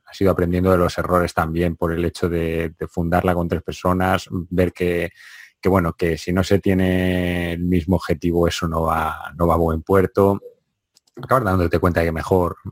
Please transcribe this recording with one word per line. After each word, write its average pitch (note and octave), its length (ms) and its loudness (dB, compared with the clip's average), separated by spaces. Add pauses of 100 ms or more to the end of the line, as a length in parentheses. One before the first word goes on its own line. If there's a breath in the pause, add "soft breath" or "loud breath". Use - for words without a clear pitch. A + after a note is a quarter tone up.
has - 160 -8
ido F#2+ 100 4
aprendiendo F2+ 400 2
de F#2 60 6
los F2 200 2
errores F2 360 0
también E2 420 -2
por E2+ 160 -2
el E2+ 140 -2
hecho E2+ 240 -2
de, E2 480 -2
de F2 100 -8
fundarla F2 460 0
con F2 160 -2
tres F2 140 -2
personas, F2+ 680 -2
ver F2+ 400 -2
que, F2 400 -2 (480 loud breath)
que, - 100 -2
bueno, F2 240 2
que E2 240 -2
si - 140 -6
no F#2 120 2
se G2 160 2
tiene F#2 920 0
el E2+ 100 -6
mismo F2+ 340 2
objetivo E2+ 500 0
eso E2 220 -4
no D#2+ 140 -2
va, D#2+ 540 -4
no E2+ 100 0
va E2 80 4
a - 20 2
buen E2 240 0
puerto. G2 580 2 (840)
Acabas B2+ 220 0
dándote F2+ 360 2
cuenta F2 200 0
de E2 80 2
que E2 60 -2
mejor, E2+ 420 0 (160)